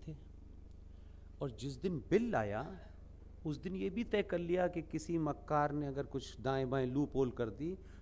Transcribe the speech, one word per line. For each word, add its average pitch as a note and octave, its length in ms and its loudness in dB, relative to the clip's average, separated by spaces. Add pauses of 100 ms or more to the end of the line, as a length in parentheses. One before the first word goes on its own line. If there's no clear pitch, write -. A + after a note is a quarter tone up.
थे D#3 80 -8 (1300)
और C#3+ 100 0
जिस C3 220 -4
दिन D3+ 360 0
बिल A3+ 220 6
लाया, B2 480 0 (680)
उस D3+ 120 0
दिन F3+ 180 -4
ये F#3+ 140 0
भी G3+ 140 0
तय G#3 200 4
कर F3+ 140 0
लिया F3 300 4
कि E3+ 140 -2
किसी D#3+ 360 -2
मक्कार D3 540 4
ने D3 160 0
अगर C#3 160 0
कुछ - 360 -6
दाएं C3+ 300 2
बाएं C3 180 4
लूप C3+ 280 2
होल C3 140 6
कर A#2 200 0
दी, D#3 280 -4 (240)